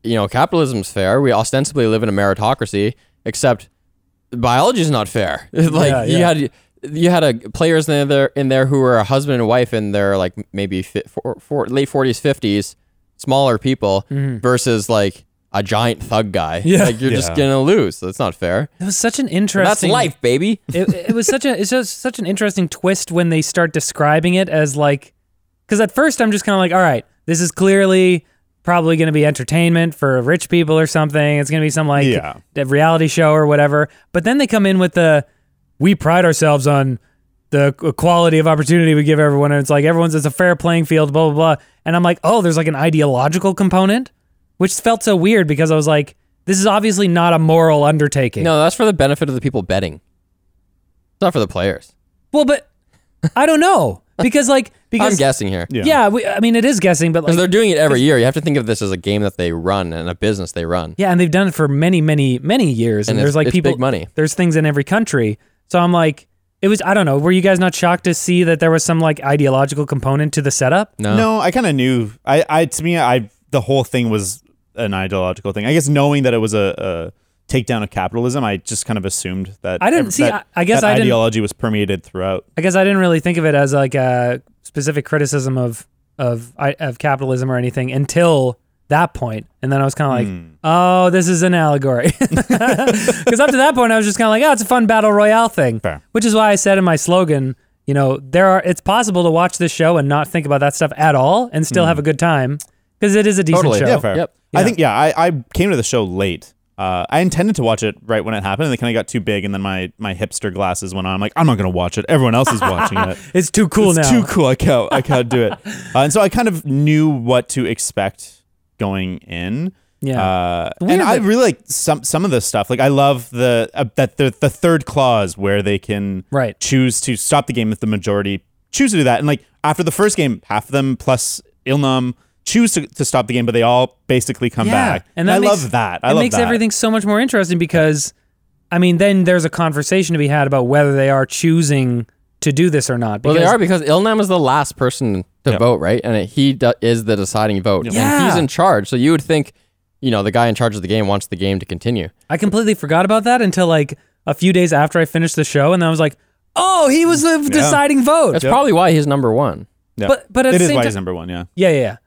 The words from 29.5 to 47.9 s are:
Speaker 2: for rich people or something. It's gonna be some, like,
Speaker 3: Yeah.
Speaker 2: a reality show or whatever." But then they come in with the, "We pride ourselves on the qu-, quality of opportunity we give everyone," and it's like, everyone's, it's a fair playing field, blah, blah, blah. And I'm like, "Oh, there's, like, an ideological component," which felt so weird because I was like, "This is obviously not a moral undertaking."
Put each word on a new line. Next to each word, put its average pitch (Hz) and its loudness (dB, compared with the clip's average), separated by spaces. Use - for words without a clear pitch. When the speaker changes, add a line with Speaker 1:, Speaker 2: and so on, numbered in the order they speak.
Speaker 2:
for 131 0
rich 160 -2
people 160 2
or 160 2
something. 147 0
It's 143 -4
gonna 156 0
be 151 0
some, 151 -2
like, 143 2
Speaker 3:
Yeah. 78 -2
Speaker 2:
a 143 -4
reality 156 2
show 156 2
or 156 4
whatever." 147 2
But 175 -2
then 247 0
they 277 2
come 208 0
in 190 2
with 180 0
the, 160 2
"We 180 4
pride 175 2
ourselves 147 2
on 135 0
the 143 2
qu-, 156 -4
quality 170 2
of 156 2
opportunity 160 2
we 147 4
give 147 2
everyone," 143 2
and 147 2
it's 143 -4
like, 143 2
everyone's, 165 2
it's 151 0
a 143 0
fair 180 2
playing 165 0
field, 151 2
blah, 160 2
blah, 147 0
blah. - -20
And 165 0
I'm 175 2
like, 175 0
"Oh, 208 2
there's, 170 2
like, 160 0
an 151 -4
ideological 156 0
component," 190 0
which 185 0
felt 233 0
so 208 2
weird 190 2
because 151 0
I 160 4
was 151 0
like, 151 0
"This 190 0
is 202 0
obviously 208 2
not 170 2
a 165 2
moral 160 4
undertaking." 143 0